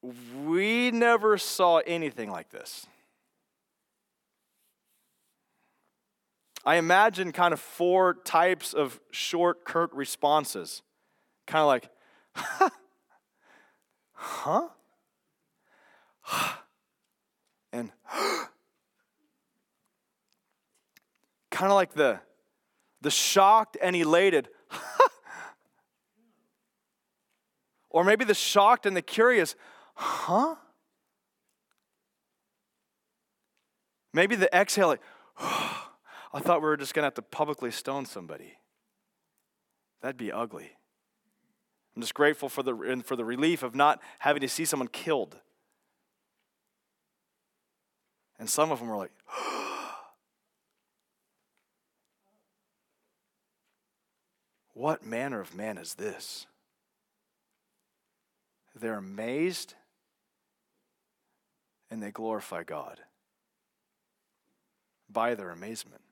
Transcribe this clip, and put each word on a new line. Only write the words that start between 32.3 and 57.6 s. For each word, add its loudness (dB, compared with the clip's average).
Maybe 2
the 2
exhale, 4
like, 0
<sighs> -20
"I -10
thought 2
we 0
were 2
just -8
gonna 0
have -4
to -8
publicly -6
stone -8
somebody. -16
That'd -8
be -10
ugly. -10
I'm -12
just -8
grateful 0
for -8
the, -4
and -6
for -6
the -6
relief -2
of -8
not 2
having 0
to -4
see -6
someone -4
killed." -6
And -12
some 0
of -4
them -10
were -6
like, -8
<gasps> -10
"What -4
manner -6
of -14
man -8
is -16
this?" -12